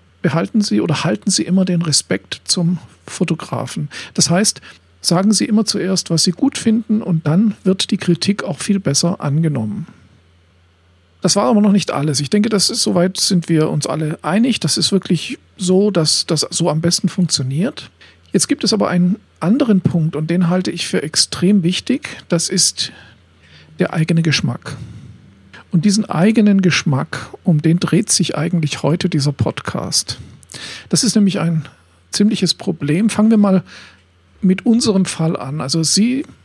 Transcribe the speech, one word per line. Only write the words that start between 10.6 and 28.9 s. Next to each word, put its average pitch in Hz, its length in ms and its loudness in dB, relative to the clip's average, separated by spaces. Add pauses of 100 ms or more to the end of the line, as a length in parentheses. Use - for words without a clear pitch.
Das - 160 0
war 202 100 2
aber 233 140 4
noch 202 140 4
nicht 196 180 0
alles. 143 300 -2
Ich 139 80 -6
denke, 208 180 2
das 208 220 0
ist, - 140 -4
soweit 185 340 0
sind 175 320 0
wir 156 200 2
uns 151 160 -2
alle 156 360 -4
einig. 214 400 0
Das - 160 -2
ist 175 160 -2
wirklich 190 460 -2 (180)
so, 196 340 2
dass 165 340 0
das 156 240 -2
so 170 200 -2
am 151 100 0
besten 170 300 0
funktioniert. 156 800 -2 (400)
Jetzt - 160 0
gibt 277 160 -2
es 208 80 0
aber 202 160 2
einen 180 300 2 (240)
anderen 214 400 2
Punkt 160 340 0
und 156 140 -4
den 175 200 2
halte 185 220 0
ich - 160 -6
für - 160 -2
extrem 180 600 0
wichtig. 185 440 -2 (220)
Das 170 180 0
ist - 460 -2 (880)
der - 140 -2
eigene 165 280 2
Geschmack. - 560 -2 (920)
Und 160 140 2
diesen 208 200 2
eigenen 202 560 4
Geschmack, - 680 0 (140)
um 151 180 4
den 165 180 2
dreht - 300 0
sich - 280 -2
eigentlich 160 460 -2
heute 165 260 0